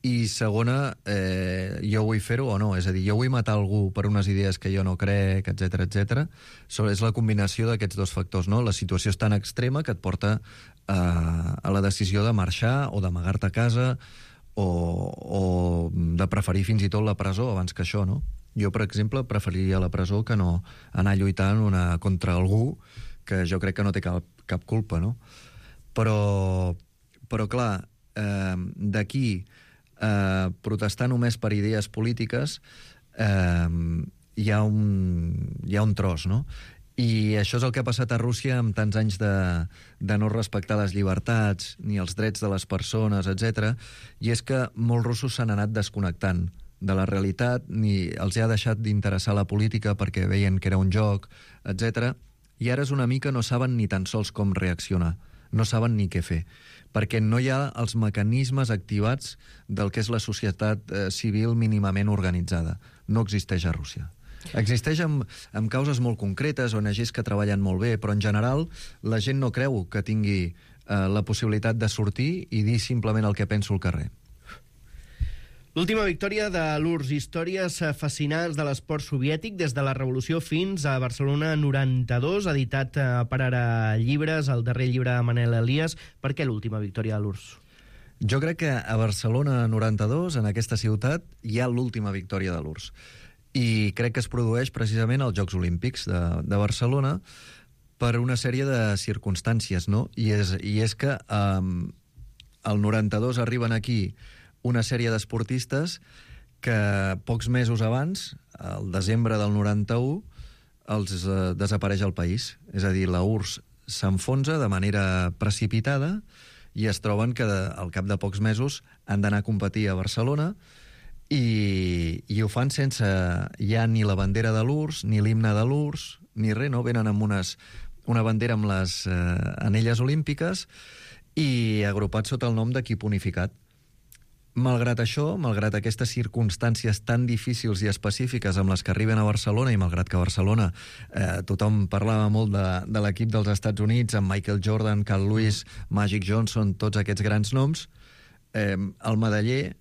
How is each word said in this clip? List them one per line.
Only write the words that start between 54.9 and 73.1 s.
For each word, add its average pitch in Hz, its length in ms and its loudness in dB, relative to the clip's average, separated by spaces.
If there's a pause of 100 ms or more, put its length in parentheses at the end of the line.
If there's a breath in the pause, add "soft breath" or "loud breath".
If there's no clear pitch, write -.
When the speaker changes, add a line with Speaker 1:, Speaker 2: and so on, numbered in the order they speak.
Speaker 1:
no 110 140 2
saben 117 320 2
ni 98 140 2
què 87 120 0
fer, 82 200 -2 (500 loud breath)
perquè 110 280 0
no 110 180 2
hi 131 140 2
ha 135 60 2 (200)
els 117 200 -2
mecanismes 117 760 2
activats 107 600 -2 (320 loud breath)
del 101 240 -2
que 113 100 -2
és 107 80 -2
la 113 120 0
societat, 107 600 -2 (100)
eh, 95 200 -2
civil 113 440 0
mínimament 104 540 2
organitzada. 87 680 0 (280 loud breath)
No 113 140 2
existeix 98 440 -2
a 90 100 2
Rússia. - 340 -10 (460 loud breath)
Existeix 123 480 0
amb, 147 220 0 (280 loud breath)
amb 107 160 -2
causes 135 300 0
molt 120 200 0
concretes, 120 540 -2
O 107 60 0
N 104 160 0
Gs 117 160 -2
que - 160 -4
treballen 101 340 2
molt 95 200 0
bé, 113 180 2
però 104 160 -2
en 101 80 2
general 120 460 0 (320 loud breath)
la 110 180 0
gent 135 200 0
no 127 120 0
creu 123 400 0
que 101 120 -2
tingui, 101 520 0 (320 loud breath)
eh, 98 240 0
la 104 140 2
possibilitat 110 520 0
de 110 120 0
sortir 127 600 -2
i 107 140 0
dir 117 160 2
simplement 110 460 0